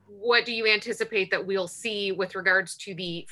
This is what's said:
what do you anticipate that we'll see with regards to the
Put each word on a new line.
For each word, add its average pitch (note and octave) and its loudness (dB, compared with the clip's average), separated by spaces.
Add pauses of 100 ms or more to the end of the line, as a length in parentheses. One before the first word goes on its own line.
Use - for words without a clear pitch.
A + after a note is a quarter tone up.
what A3+ 4
do A#3+ -4
you A3+ 0
anticipate G#3+ 0
that F#3 0
we'll F#3+ 0
see G3+ -4
with F#3 -2
regards F#3 2
to G3 -10
the E3+ -6